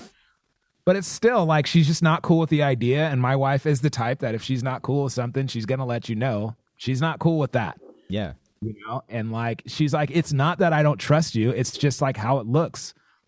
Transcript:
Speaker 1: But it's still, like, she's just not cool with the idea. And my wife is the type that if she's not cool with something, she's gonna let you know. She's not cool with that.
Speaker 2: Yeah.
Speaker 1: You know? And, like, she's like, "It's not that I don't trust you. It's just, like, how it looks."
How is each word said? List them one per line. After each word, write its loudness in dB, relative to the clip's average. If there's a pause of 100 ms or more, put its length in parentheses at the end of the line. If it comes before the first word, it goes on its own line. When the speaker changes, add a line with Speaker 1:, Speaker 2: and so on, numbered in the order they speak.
(840)
Speaker 1:
But 4
it's -6
still, 2
like, 4
she's 6
just 0
not 4
cool 4
with 0
the 4
idea. 2
And 0
my 2
wife 0
is 2
the 2
type -2
that -2
if -6
she's -2
not -4
cool 0
with -4
something, -2
she's -6
gonna -2
let -4
you -2
know. -2 (220)
She's -4
not -2
cool 0
with -2
that. -4 (280)
Speaker 2:
Yeah. -6 (260)
Speaker 1:
You -8 (120)
know? -8
And, -6
like, -4
she's -2
like, -2
"It's 0
not 0
that 4
I 2
don't 2
trust 0
you. 2
It's -2
just, 0
like, -2
how 0
it -6
looks." -2 (340)